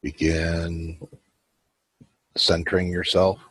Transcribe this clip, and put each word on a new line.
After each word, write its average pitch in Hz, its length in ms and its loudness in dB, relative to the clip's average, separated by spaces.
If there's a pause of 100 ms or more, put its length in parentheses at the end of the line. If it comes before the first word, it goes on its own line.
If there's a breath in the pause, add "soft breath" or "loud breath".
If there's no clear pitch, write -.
Begin 82 960 -2 (1400)
centering 90 540 2
yourself. 92 480 2 (120)